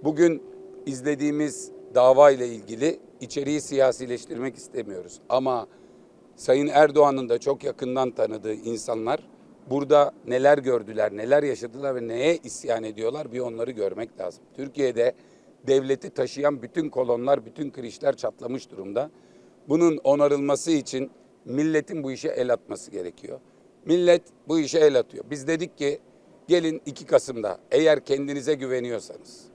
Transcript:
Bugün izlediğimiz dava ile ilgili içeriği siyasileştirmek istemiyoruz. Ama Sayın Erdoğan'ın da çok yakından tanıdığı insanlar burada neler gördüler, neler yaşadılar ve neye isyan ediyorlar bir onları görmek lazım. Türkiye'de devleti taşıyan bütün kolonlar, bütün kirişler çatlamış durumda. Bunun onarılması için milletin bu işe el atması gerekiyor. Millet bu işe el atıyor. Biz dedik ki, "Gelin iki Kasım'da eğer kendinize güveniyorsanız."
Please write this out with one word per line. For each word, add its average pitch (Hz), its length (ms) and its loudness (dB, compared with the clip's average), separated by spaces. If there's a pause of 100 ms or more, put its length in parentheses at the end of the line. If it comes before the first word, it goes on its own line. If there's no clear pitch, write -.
Bugün 156 400 2 (420)
izlediğimiz 147 840 -4 (240)
dava 131 360 8
ile 123 160 0
ilgili 113 520 -4 (220)
içeriği 143 400 -4
siyasileştirmek 127 920 -2
istemiyoruz. 98 640 -12 (100)
Ama 127 380 0 (680)
Sayın 139 320 2
Erdoğan'ın 143 640 4
da 120 80 2
çok 139 260 -4
yakından 131 480 -4
tanıdığı 110 420 -4
insanlar 113 760 -6 (400)
burada 143 420 4 (160)
neler 131 300 4
gördüler, 107 600 -2
neler 131 260 2
yaşadılar 127 520 -6
ve 120 120 -6
neye 131 300 0
isyan 113 460 -6
ediyorlar 113 480 -6
bir 120 80 -8
onları 120 320 -6
görmek 104 480 -6
lazım. 90 240 -10 (120)
Türkiye'de 127 580 -2 (540)
devleti 135 420 0
taşıyan 139 520 -2
bütün 151 280 -6
kolonlar, 123 560 0
bütün 143 240 -10
kirişler 127 460 -4
çatlamış 120 560 -8
durumda. 101 400 -6 (580)
Bunun 160 280 4
onarılması 143 760 2
için 135 400 -4 (340)
milletin 151 580 -2
bu 135 80 -6
işe 127 160 -8
el 123 260 0
atması - 380 -8
gerekiyor. 92 480 -12 (460)
Millet 175 360 4 (260)
bu 160 120 0
işe 156 200 0
el 147 200 6
atıyor. - 300 -6
Biz 139 180 -8
dedik 165 300 -4
ki, 143 220 -4 (480)
"Gelin 165 380 2
iki 147 200 -14
Kasım'da 117 520 0 (140)
eğer 151 340 4
kendinize 143 480 -2
güveniyorsanız." 123 880 -8 (140)